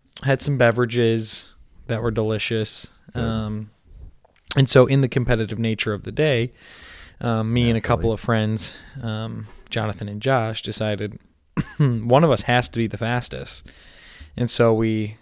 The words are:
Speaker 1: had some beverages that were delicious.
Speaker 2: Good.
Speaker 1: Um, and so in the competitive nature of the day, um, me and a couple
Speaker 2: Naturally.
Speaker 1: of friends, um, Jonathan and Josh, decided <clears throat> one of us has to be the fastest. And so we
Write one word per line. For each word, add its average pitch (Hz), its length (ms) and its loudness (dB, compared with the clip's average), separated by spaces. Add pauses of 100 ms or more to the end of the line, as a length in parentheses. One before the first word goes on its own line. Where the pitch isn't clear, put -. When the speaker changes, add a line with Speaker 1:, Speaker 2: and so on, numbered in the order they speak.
(220)
Speaker 1:
had 135 180 2
some 143 180 -2
beverages 117 960 2 (340)
that 113 140 -2
were 117 100 0
delicious. 110 760 -2 (260)
Speaker 2:
Good. 123 120 -6
Speaker 1:
Um, 107 460 -4 (840)
and 135 140 4
so 127 160 8
in 135 140 2
the 131 80 2
competitive 113 500 0
nature 110 340 -2
of 101 120 -6
the - 80 -10
day, 123 400 0 (680)
um, 113 320 0
me 120 160 4
and 117 80 2
a 110 40 -2
couple 113 300 0
Speaker 2:
Naturally. 110 40 0
Speaker 1:
of 101 60 -6
friends, 110 580 -2 (240)
um, 110 460 -8 (220)
Jonathan 107 380 -4
and 104 140 -10
Josh, 113 400 0
decided 107 560 -4 (320)
<clears throat> - 280 -8
one 120 440 4
of 165 80 6
us 113 120 2
has 123 260 2
to - 100 -6
be 113 80 0
the 101 120 -8
fastest. - 680 -6 (680)
And 120 120 -2
so 117 240 4
we 110 500 0